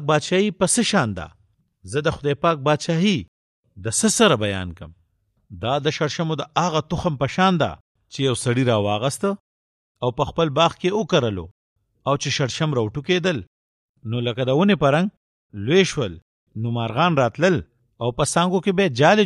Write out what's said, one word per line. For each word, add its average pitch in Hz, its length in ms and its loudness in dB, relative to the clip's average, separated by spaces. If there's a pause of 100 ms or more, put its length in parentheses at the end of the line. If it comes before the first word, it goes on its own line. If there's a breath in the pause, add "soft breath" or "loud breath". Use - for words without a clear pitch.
بادشاهي 180 420 2 (120)
په 185 100 2
څه 247 180 2
شان 127 280 0
ده؟ 85 100 -10 (580)
زه 117 220 -4
د 147 80 -2
خدای 143 280 -2
پاک 165 220 2
بادشاهي 165 480 2 (640)
د 98 220 -6
څه 220 160 2
سره 196 260 6
بیان 95 380 -4
کم؟ 80 120 -18 (600)
دا 107 220 -4 (120)
د 151 120 -2
شړشمو 160 440 -2
د - 80 -10 (140)
هغه 156 180 0 (100)
تخم 165 300 -2
په 135 140 -2
شان 190 260 4
ده 110 80 0 (420)
چې - 160 -14
یو 120 80 2
سړي 127 360 0
راواغسته 107 580 0 (720)
او 123 160 0
په 147 140 -2
خپل 165 260 0
باغ 165 180 2
کې 180 220 -2
وکرلو، 120 480 0 (600)
او 135 120 0
چې 143 200 -6
شړشم 147 400 -2
راوټوکېدل، 147 640 -2 (640)
نو 117 240 -4
لکه 120 180 -4
د 131 140 2
ونې 196 240 4
په 139 120 4
رنګ 180 120 2 (460)
لوی 127 380 2
شول، 104 220 -4 (420)
نو 117 160 -4
مارغان 120 460 0
راتلل 139 400 2 (420)
او 120 120 -2
په 151 140 -2
څانګو 180 360 0
کې 196 160 -2
به 202 60 2
یې 147 160 0
جالې 196 260 6